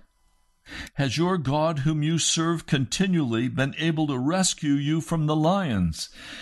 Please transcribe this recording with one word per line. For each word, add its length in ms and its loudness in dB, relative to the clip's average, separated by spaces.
has 240 0
your 180 2
God 420 0
whom 220 0
you 160 2
serve 480 0
continually 840 0
been 300 -2
able 300 0
to 100 0
rescue 560 0
you 280 0
from 260 0
the 80 2
lions?" 760 0